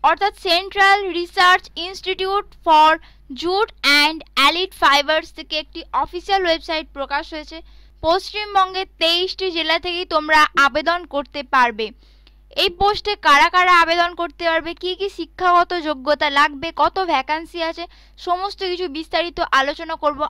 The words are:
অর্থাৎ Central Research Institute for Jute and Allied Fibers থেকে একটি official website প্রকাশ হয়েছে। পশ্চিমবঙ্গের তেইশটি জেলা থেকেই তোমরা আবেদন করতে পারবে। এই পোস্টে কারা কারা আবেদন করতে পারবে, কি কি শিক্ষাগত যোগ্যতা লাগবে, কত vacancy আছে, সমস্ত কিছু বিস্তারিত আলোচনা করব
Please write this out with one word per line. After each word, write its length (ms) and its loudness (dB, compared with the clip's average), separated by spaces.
অর্থাৎ 240 0
Central 520 2
Research 440 2
Institute 600 -4
for 240 6
Jute 300 -2
and 160 2
Allied 360 0
Fibers 560 2
থেকে 260 -12
একটি 180 -16
official 420 -2
website 400 -2
প্রকাশ 360 -6
হয়েছে। 240 -14
পশ্চিমবঙ্গের 840 0
তেইশটি 460 0
জেলা 280 0
থেকেই 300 -6
তোমরা 240 2
আবেদন 340 -2
করতে 280 -6
পারবে। 320 0
এই 60 2
পোস্টে 340 0
কারা 280 6
কারা 180 4
আবেদন 280 0
করতে 280 -6
পারবে, 220 -2
কি 180 -6
কি 80 -4
শিক্ষাগত 540 0
যোগ্যতা 400 -2
লাগবে, 280 0
কত 160 0
vacancy 460 -4
আছে, 140 -10
সমস্ত 320 -4
কিছু 140 -6
বিস্তারিত 420 -6
আলোচনা 440 -4
করব 160 -2